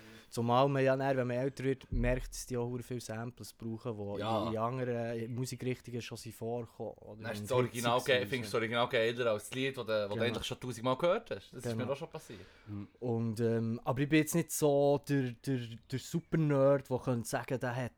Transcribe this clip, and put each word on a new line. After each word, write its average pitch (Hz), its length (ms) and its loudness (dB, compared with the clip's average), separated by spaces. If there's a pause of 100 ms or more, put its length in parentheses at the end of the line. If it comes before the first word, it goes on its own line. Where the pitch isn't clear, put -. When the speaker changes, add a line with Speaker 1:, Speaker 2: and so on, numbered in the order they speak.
(340)
Speaker 1:
Zumal 120 340 6
man 135 160 4
ja 131 140 6
dann, 139 180 2
wenn 123 120 2
man 123 100 -2
älter 127 260 -4
wird, 135 280 -2
merkt, 123 420 0
dass - 140 -10
die 123 100 -4
auch 120 100 -2
hure 123 140 -6
viele 120 200 -6
Samples 113 520 -10
brauchen, 113 420 -6 (200)
die 98 40 -6
Speaker 2:
Ja. 107 280 0
Speaker 1:
in, 113 60 -4
in 110 40 -2
anderen 117 800 -2
Musikrichtungen 123 680 -6
schon 113 160 -10
sind 110 160 -14
vorgekommen, 113 600 -8
oder? 107 280 -16
Speaker 2:
Dann 113 120 -6
ist 104 80 -6
Speaker 1:
Und - 100 -4
Speaker 2:
das 127 60 4
Original 120 400 2
Speaker 1:
Hits 127 80 -2
Speaker 2:
ge-, 127 140 6
Speaker 1:
sind 113 100 -2
Speaker 2:
findest 135 40 -4
du 123 120 -2
das 101 60 -10
Speaker 1:
so. 120 60 2
Speaker 2:
Original 117 320 2
geiler 117 420 2
als 107 180 0
das - 40 -12
Lied, 131 240 -2
das 120 80 -6
du, 110 60 -2
das 104 180 2
du 104 60 -2
Speaker 1:
Genau. 113 100 0
Speaker 2:
eigentlich 117 220 -2
schon 127 120 -6
tausendmal 127 380 -2
gehört 190 320 2
hast. - 240 -10
Das 123 100 -14
ist 120 120 -2
mir 110 80 -2
Speaker 1:
Genau. 131 100 -2
Speaker 2:
auch 139 40 -6
schon 165 120 -10
passiert. 131 300 -14 (280)
Speaker 3:
Mhm. 101 200 -8 (120)
Speaker 1:
Und, 113 420 0
ähm, 113 420 2
aber 131 180 -2
ich 143 80 0
bin 156 80 6
jetzt 151 160 4
nicht 165 180 0
so 143 560 4
der, 131 260 2 (120)
der, 135 140 0 (320)
der 131 80 -2
Super-Nerd, 143 880 2
der 127 80 0
könnte 120 320 -2
sagen, 123 300 -2
der 123 160 -2
hat 127 220 -4